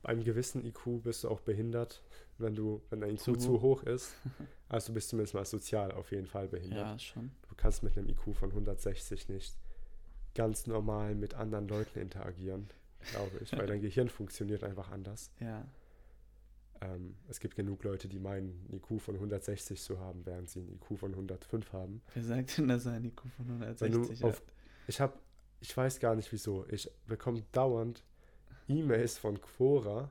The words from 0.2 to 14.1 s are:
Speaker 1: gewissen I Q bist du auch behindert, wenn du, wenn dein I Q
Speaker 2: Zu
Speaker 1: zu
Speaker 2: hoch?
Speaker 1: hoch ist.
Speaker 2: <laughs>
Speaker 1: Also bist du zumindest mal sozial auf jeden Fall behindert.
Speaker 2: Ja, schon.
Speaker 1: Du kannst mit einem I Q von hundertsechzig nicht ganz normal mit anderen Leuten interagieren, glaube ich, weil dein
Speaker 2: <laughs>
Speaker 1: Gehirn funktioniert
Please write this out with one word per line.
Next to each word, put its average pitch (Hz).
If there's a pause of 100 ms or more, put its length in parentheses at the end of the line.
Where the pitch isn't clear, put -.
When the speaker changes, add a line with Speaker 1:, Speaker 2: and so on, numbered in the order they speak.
Speaker 1:
gewissen 117
I 117
Q 120
bist 113
du 117
auch 110
behindert, 117 (360)
wenn 110
du, 107
wenn 110
dein 104
I -
Q -
Speaker 2:
Zu 120
Speaker 1:
zu 123 (100)
Speaker 2:
hoch? 131
Speaker 1:
hoch -
ist. 123 (100)
Speaker 2:
<laughs> - (440)
Speaker 1:
Also 113
bist 107
du -
zumindest 107
mal 98
sozial 101
auf 95
jeden 95
Fall 95
behindert. 95 (140)
Speaker 2:
Ja, 110
schon. 120 (200)
Speaker 1:
Du -
kannst -
mit 104
einem 104
I -
Q -
von 98
hundertsechzig 104
nicht 190 (800)
ganz 110
normal 107
mit 104
anderen 107
Leuten 104
interagieren, 95 (400)
glaube 101
ich, -
weil 101
dein 104
Speaker 2:
<laughs> -
Speaker 1:
Gehirn 117
funktioniert 101